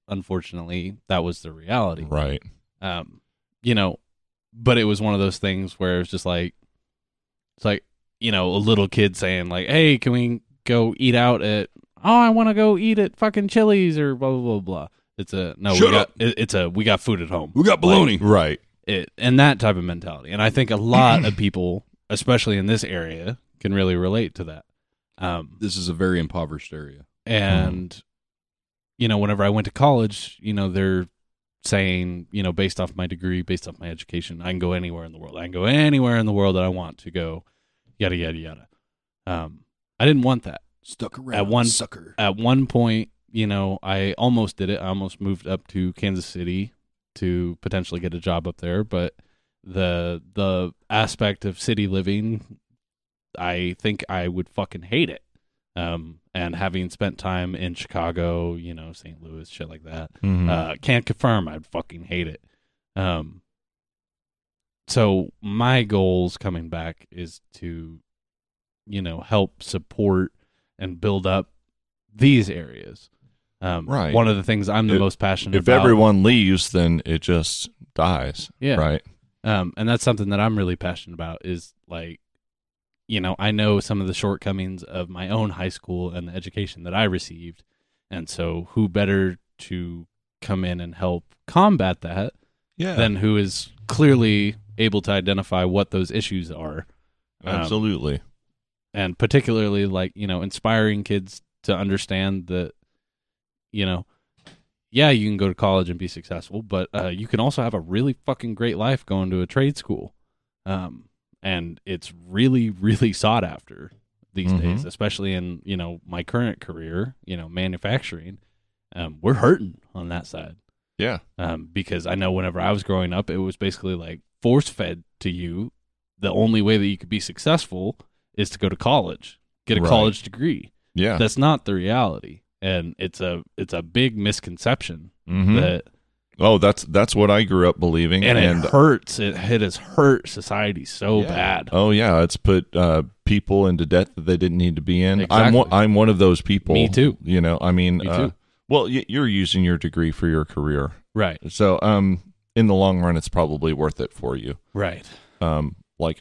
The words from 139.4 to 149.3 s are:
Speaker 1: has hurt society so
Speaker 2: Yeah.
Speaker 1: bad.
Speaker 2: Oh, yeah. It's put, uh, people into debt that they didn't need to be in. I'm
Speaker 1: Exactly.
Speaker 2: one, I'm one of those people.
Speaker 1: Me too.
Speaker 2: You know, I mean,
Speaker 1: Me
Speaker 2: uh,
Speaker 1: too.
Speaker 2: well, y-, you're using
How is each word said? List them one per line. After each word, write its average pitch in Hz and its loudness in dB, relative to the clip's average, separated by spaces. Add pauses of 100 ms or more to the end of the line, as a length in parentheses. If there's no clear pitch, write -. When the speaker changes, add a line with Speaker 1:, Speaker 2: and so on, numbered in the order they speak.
Speaker 1:
has 95 -2
hurt - 2
society 101 -4
so 104 0
Speaker 2:
Yeah. 92 -2
Speaker 1:
bad. 87 -2
Speaker 2:
Oh, 104 4
yeah. 104 4
It's 85 0
put, 95 2
uh, 82 4 (200)
people 98 2
into 85 0
debt 90 2
that 82 -12
they 90 2
didn't 87 0
need 87 2
to 78 -6
be 90 0
in. 95 2
I'm 98 0
Speaker 1:
Exactly. 113 6
Speaker 2:
one, - 4
I'm 104 4
one 107 6
of 104 4
those 90 6
people. 95 0
Speaker 1:
Me 78 4
too. 127 4
Speaker 2:
You 90 2
know, 82 2
I 90 2
mean, 90 4
Speaker 1:
Me 98 -4
Speaker 2:
uh, 87 0
Speaker 1:
too. 127 0 (340)
Speaker 2:
well, 135 4
y-, 127 -2
you're 131 0
using 92 2